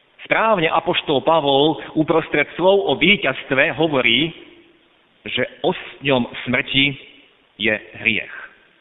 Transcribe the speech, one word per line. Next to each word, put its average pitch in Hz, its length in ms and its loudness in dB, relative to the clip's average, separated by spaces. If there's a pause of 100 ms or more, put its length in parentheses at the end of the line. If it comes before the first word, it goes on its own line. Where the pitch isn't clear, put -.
(220)
Správne 180 480 0
apoštol 160 560 0
Pavol 147 560 2 (160)
uprostred 156 560 0
slov 190 320 2
o 139 80 2
víťazstve 143 800 0
hovorí, 139 560 0 (960)
že 123 160 -4 (240)
osňom 135 640 -2 (160)
smrti 135 480 0 (640)
je 107 160 0 (240)
hriech. 107 360 -2 (460)